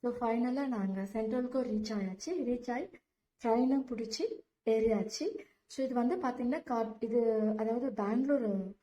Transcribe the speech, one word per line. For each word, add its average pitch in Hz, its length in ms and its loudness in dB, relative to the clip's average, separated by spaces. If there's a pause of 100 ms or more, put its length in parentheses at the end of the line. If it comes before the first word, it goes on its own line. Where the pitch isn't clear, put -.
So, 240 140 -2
ஃபைனலா 247 500 0
நாங்க 196 360 -2
சென்ட்ரலுக்கும் 226 680 -2
ரீச் 214 280 -2
ஆயாச்சு. 190 340 -4 (160)
ரீச் 247 220 -2
ஆகி 269 160 -2 (580)
ட்ரெயினும் 254 440 4
பிடிச்சி 226 360 -4 (460)
ஏறியாச்சு. 220 760 2 (220)
So, - 180 -4
இது 254 100 -2
வந்து 240 220 2
பாத்தீங்கன்னா 254 460 -2
காட்-, 226 400 -2
இது 220 540 2
அதாவது 226 360 0
பெங்களூர் 214 920 0